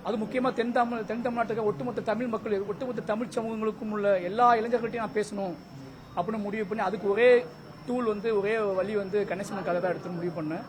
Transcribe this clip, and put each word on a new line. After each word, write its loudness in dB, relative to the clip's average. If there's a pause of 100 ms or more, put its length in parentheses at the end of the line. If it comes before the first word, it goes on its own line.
அது -2
முக்கியமா 0
தென் -2
தமிழ், 0
தென் -4
தமிழ்நாட்டுக்கு 0
ஒட்டுமொத்த -2
தமிழ் 0
மக்கள், -2
ஒட்டுமொத்த -4
தமிழ் -2
சமூகங்களுக்கும் -2
உள்ள 4
எல்லா 6
இளைஞர்கள்ட்டையும் 0
நான் -6
பேசணும் -2 (600)
அப்படின்னு -2
முடிவு -2
பண்ணி, -2
அதுக்கு -2
ஒரே 8 (420)
டூல் 0
வந்து, 2
ஒரே 2
வழி 0
வந்து 0
கணேசன் -4
கதை 0
தான் 2
எடுத்து -4
முடிவு -4
பண்ணேன். -4